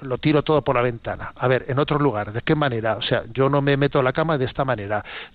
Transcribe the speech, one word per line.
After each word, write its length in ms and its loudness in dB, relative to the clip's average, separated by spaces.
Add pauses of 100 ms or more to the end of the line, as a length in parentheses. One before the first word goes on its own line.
lo 160 -4
tiro 240 2
todo 180 2
por 160 0
la 60 2
ventana. 520 -6
A 140 -2
ver, 200 2
en 100 0
otro 200 2
lugar, 340 0
¿de 100 -4
qué 120 2
manera? 420 0
O 60 -8
sea, 200 0 (100)
yo 160 2
no 140 2
me 160 2
meto 220 2
a 20 2
la 100 2
cama 240 0
de 80 0
esta 220 -2
manera. 360 -2 (320)